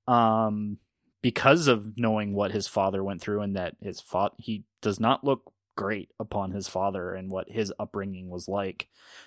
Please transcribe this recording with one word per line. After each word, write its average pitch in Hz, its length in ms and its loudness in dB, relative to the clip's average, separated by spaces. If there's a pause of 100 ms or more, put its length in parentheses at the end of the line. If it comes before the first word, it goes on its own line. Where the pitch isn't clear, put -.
um, 110 720 4 (460)
because 143 460 6
of 107 280 2
knowing 107 380 0
what 101 180 2
his 101 160 -2
father 98 340 0
went 98 180 -4
through 104 200 -2
and 98 160 -2
that 90 240 -4
his 92 200 -10
fa-, 98 360 0
he 104 280 -8 (180)
does 101 180 0
not 117 240 2
look 139 280 -2 (220)
great 101 360 -6 (100)
upon 104 320 -4
his 98 160 -6
father 95 460 -2
and 95 160 -8
what 92 200 -6
his 107 280 -2
upbringing 98 500 -8
was 123 180 -10
like 98 420 -4 (380)